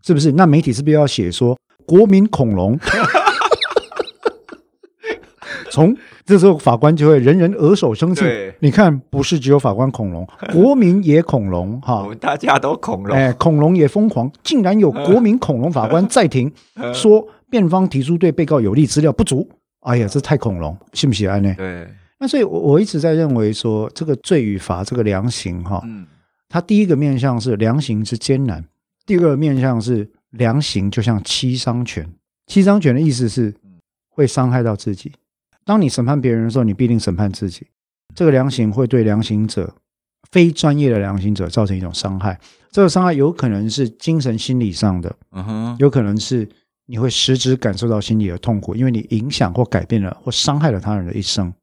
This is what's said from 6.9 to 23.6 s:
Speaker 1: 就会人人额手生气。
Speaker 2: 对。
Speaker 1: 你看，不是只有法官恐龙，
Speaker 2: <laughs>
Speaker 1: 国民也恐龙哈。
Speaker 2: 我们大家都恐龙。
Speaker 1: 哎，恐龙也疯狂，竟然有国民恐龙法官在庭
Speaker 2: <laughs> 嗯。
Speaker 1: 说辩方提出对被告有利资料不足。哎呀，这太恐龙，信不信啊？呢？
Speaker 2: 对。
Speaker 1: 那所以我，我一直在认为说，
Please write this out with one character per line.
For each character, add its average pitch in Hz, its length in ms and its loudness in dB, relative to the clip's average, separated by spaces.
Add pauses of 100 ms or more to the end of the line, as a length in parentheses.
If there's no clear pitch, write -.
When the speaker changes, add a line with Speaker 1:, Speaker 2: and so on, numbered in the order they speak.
Speaker 1:
就 147 120 4
会 156 100 8
人 135 200 6
人 175 160 2
额 165 200 4
手 131 220 0
生 175 180 0
气。 151 80 -2
Speaker 2:
对。 107 380 -2
Speaker 1:
你 147 100 4
看， 160 300 4 (100)
不 139 140 -2
是 160 160 -2
只 127 100 -2
有 143 80 6
法 123 160 0
官 127 160 0
恐 101 220 -6
龙， 87 160 -10 (100)
Speaker 2:
<laughs> - 140 -12
Speaker 1:
国 233 240 6
民 196 280 4
也 160 200 4
恐 107 260 -2
龙 92 320 -4
哈。 113 220 -4
Speaker 2:
我 101 60 -10
们 113 80 -14
大 - 180 -2
家 139 240 0
都 143 180 -2
恐 196 260 -8
龙。 - 140 -2
Speaker 1:
哎， 131 160 2
恐 160 240 0
龙 160 180 4
也 151 120 4
疯 208 220 0
狂， 127 220 -4 (120)
竟 277 180 0
然 196 160 2
有 196 140 4
国 226 300 2
民 233 180 2
恐 123 220 -2
龙 165 100 -2
法 117 160 -2
官 165 200 2
在 214 200 2
庭 131 240 -2 (100)
Speaker 2:
<laughs> - 140 -20
嗯。 123 180 -8
Speaker 1:
说 214 320 4 (240)
辩 208 200 2
方 185 180 0
提 135 160 -2
出 170 140 0
对 170 140 2
被 160 140 -2
告 147 140 0
有 104 140 0
利 147 120 4
资 147 140 -2
料 151 120 2
不 208 120 0
足。 139 260 -2 (300)
哎 123 180 -2
呀， 110 100 0
这 139 120 -2
太 139 180 -2
恐 95 220 -4
龙， 82 180 -8 (140)
信 - 180 -2
不 107 60 0
信 98 140 -2
啊？ 101 100 0
呢？ 98 180 0
Speaker 2:
对。 90 300 -12 (320)
Speaker 1:
那 269 80 -4
所 285 120 0
以 226 40 4
我， 82 140 -2
我 147 220 2
一 214 60 2
直 151 160 -6
在 160 120 0
认 156 200 0
为 110 180 0
说， 107 420 -4